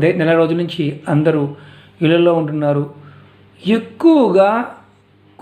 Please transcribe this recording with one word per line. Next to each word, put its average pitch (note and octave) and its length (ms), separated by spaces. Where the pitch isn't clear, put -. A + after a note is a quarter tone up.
దే-, F3 180
నెల D#3+ 100
రోజుల E3 220
నుంచి E3+ 220
అందరూ D3+ 280
ఇళ్లలో E3+ 360
ఉంటున్నారు. D3 440
ఎక్కువగా A3 680